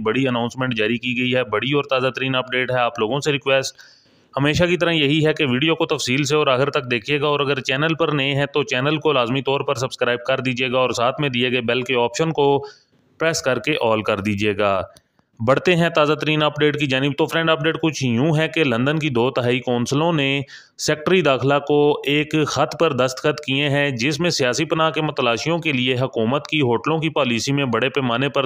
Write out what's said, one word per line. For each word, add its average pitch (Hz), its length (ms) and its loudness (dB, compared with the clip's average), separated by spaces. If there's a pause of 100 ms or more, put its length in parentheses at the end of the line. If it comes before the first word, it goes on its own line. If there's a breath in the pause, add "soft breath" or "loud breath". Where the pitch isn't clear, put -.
बड़ी 120 240 2
अनाउंसमेंट 123 480 -2
जारी 110 240 0
की 123 160 -6
गई 123 160 -2
है। 127 180 0
बड़ी 120 240 -2
और 143 160 0
ताज़ा 131 220 0
तरीन 131 240 -4
अपडेट 127 360 -2
है। 127 100 0
आप 117 180 -2
लोगों 113 200 0
से 151 140 -2
रिक्वेस्ट 135 560 -2 (440 loud breath)
हमेशा 151 340 2
की 175 100 0
तरह 170 160 0
यही 151 280 2
है 156 120 4
कि 156 120 -2
वीडियो 139 300 2
को 165 100 0
तफसील 139 380 -2
से 139 120 0
और 147 140 2
आखिर 135 220 2
तक 147 160 -2
देखिएगा, 139 400 -2
और 143 140 0
अगर 139 200 -2
चैनल 147 340 -2
पर 151 180 0
नए 139 200 0
हैं 139 160 0
तो 147 160 0
चैनल 139 320 -2
को 151 160 0
लाजमी 127 280 0
तौर 135 220 -2
पर 139 140 -2
सब्सक्राइब 123 500 -2
कर 131 140 0
दीजिएगा 127 380 -2
और 123 140 0
साथ 120 280 0
में 143 100 0
दिए 123 200 0
गए 127 120 0
बेल 120 200 0
के 127 120 -2
ऑप्शन 123 360 0
को 147 140 2 (760 loud breath)
प्रेस 160 220 0
करके 127 420 -2
ऑल 110 200 2
कर 104 180 -2
दीजिएगा। 104 500 0 (680 soft breath)
बढ़ते 139 340 2
हैं 165 180 2
ताज़ा 151 240 2
तरीन 151 280 0
अपडेट 147 360 2
की 151 80 0
जानिब। 139 300 0
तो 160 80 2
फ्रेंड, 160 240 0
अपडेट 156 300 0
कुछ 156 240 -2
यूँ 131 340 2
है 160 120 2
कि 160 160 0
लंदन 135 340 0
की 147 120 -2
दो 120 200 2
तिहाई 127 300 0
कौंसलों 135 520 0
ने 139 160 2 (500 loud breath)
सेक्रेटरी 165 440 2
दाखिला 139 420 2
को 147 160 4 (280)
एक 147 260 0 (120)
ख़त - 320 -2
पर 160 160 2
दस्तखत 131 500 -2
किए 139 240 0
हैं, 143 280 0
जिसमें 151 340 0
सियासी 127 360 0
पनाह 160 240 0
के 156 120 -2
मतलाशियों 143 560 0
के 151 140 -2
लिए 127 240 0
हुकूमत 127 520 -2
की 156 120 0
होटलों 127 380 0
की 156 120 -2
पॉलिसी 127 420 0
में 139 180 0
बड़े 113 200 0
पैमाने 131 400 0
पर 135 140 0